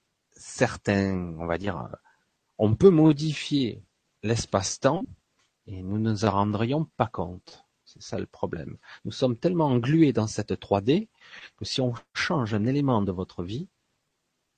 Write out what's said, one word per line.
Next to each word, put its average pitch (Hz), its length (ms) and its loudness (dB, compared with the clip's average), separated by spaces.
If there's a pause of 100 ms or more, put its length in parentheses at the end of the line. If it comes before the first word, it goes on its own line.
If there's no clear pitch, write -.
(320)
certains, 98 800 0 (240)
on 85 80 -8
va 85 100 0
dire, 92 320 -6 (720)
on 107 160 4
peut 185 160 8
modifier 147 920 2 (440)
l'espace-temps 117 800 0 (600)
et 95 160 -12
nous 95 160 -4
ne 110 120 0
nous 104 140 -2
en 104 80 4
rendrions 107 520 0 (120)
pas 117 100 0
compte. - 580 -10 (200)
C'est - 180 -20
ça - 160 -10
le 95 80 -6
problème. - 500 -10 (280)
Nous 113 80 -10
sommes 123 240 -2
tellement 165 300 0
englués 139 460 4
dans 110 140 0
cette 104 320 -6
trois 101 220 0
D 151 280 0 (480)
que - 80 -10
si - 160 -6
on 123 140 0 (180)
change 127 400 -2
un 107 140 0
élément 135 340 2
de 98 120 -2
votre 90 320 -6
vie, 123 240 -8 (880)